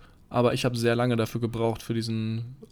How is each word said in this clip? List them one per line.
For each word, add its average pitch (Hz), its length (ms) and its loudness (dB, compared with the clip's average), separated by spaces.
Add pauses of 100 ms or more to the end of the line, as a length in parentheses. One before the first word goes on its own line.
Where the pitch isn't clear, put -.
(300)
Aber 123 240 4
ich 123 100 0
hab 120 120 0
sehr 117 180 2
lange 120 220 2
dafür 113 240 0
gebraucht, 113 420 -2
für 117 120 -4
diesen, 113 600 -4 (180)